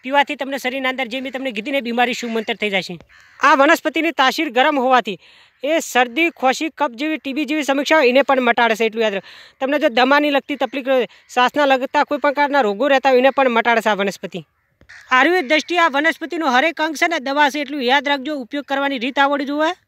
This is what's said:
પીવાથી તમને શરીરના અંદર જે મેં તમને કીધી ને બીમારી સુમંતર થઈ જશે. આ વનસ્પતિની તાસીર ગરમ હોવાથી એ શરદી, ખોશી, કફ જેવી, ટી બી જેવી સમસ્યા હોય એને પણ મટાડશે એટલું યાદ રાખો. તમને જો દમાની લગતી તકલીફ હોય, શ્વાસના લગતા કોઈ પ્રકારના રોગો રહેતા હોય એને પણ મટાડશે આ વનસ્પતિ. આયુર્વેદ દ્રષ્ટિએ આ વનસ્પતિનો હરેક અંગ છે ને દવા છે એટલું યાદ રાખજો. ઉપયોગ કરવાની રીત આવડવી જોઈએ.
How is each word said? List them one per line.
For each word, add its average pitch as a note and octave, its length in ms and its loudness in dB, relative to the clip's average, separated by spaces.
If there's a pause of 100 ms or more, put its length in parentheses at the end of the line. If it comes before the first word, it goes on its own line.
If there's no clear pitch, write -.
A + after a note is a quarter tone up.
પીવાથી C#4 320 0
તમને C#4 220 -6
શરીરના B3+ 320 -4
અંદર C4 180 -4
જે B3+ 140 -8
મેં B3+ 100 -10
તમને C4 200 -6
કીધી A3 200 -8
ને C4+ 100 -2
બીમારી A#3+ 320 0
સુમંતર A3+ 420 -6
થઈ G#3+ 140 -4
જશે. F#3 300 -6 (440)
આ C#4+ 120 6
વનસ્પતિની D4+ 560 2
તાસીર D4 380 0
ગરમ C4+ 300 2
હોવાથી A#3+ 400 0 (440)
એ D4+ 160 0
શરદી, B3+ 500 0
ખોશી, C4 400 -2
કફ C#4+ 220 -4
જેવી, D4 260 -6
ટી C4+ 160 -10
બી D4 120 -4
જેવી D4+ 180 -2
સમસ્યા C#4 340 0
હોય C#4 100 4
એને B3+ 140 6
પણ C4 200 2
મટાડશે A#3 440 2
એટલું A3 180 -2
યાદ G#3+ 100 0
રાખો. F#3+ 140 -8 (320)
તમને C4+ 200 -2
જો D4+ 100 2
દમાની C4 400 2
લગતી C#4 260 -2
તકલીફ C4 320 -4
હોય, B3+ 200 2 (260)
શ્વાસના B3+ 320 2
લગતા C4+ 380 0
કોઈ D4 140 -4
પ્રકારના C#4+ 440 0
રોગો G#3 260 0
રહેતા C4+ 220 4
હોય B3+ 100 6
એને C4 100 6
પણ C4 200 2
મટાડશે A3+ 400 2
આ G#3+ 40 2
વનસ્પતિ. F#3+ 520 -6 (680)
આયુર્વેદ C4 380 2
દ્રષ્ટિએ D#4+ 300 0
આ E4 80 4
વનસ્પતિનો D#4 580 -2
હરેક C#4+ 360 0
અંગ D#4 140 -4
છે E4+ 120 0
ને E4 120 -2
દવા C#4 300 0
છે D4 100 -6
એટલું C#4 240 -6
યાદ B3+ 240 2
રાખજો. C#4+ 280 -4
ઉપયોગ C#4 300 -8
કરવાની C#4 320 -2
રીત B3+ 220 -4
આવડવી C#4+ 260 2
જોઈએ. D4+ 280 -2 (140)